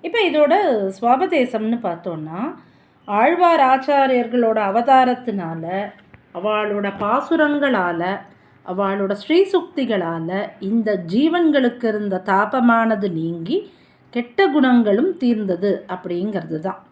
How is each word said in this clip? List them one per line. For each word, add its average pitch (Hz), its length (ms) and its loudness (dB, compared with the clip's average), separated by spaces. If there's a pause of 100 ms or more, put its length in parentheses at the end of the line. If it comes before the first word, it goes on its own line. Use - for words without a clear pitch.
இப்ப 392 260 0
இதோட 294 280 4 (440)
சுவாபதேசம்னு 247 800 0
பார்த்தோம்னா, 170 720 -8 (500)
ஆழ்வார் 320 560 2
ஆச்சாரியர்களோட 254 1000 2
அவதாரத்தினால, 208 1300 0 (440)
அவளோட 208 680 -2
பாசுரங்களால, 226 1160 0 (480)
அவளோட 196 500 -2 (120)
ஸ்ரீசுக்திகளால 208 1200 0 (120)
இந்த 208 400 -2 (120)
ஜீவன்களுக்கு 285 720 2
இருந்த 208 400 -2
தாபமானது 214 880 2
நீங்கி 170 580 -4 (400)
கெட்ட 240 380 -2
குணங்களும் 254 680 2
தீர்ந்தது 202 720 -2
அப்படிங்கிறது 180 680 -6
தான். - 340 -8